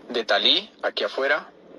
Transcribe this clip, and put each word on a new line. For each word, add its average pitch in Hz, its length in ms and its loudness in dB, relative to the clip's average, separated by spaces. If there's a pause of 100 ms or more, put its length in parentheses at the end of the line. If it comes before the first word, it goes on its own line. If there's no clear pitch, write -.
de 117 160 -2
Thalí 120 480 2 (100)
aquí - 220 -4
afuera, 139 480 -2 (280)